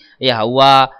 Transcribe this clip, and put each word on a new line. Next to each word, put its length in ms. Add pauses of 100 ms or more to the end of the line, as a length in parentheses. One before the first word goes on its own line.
(220)
यह 160
हुआ 500 (120)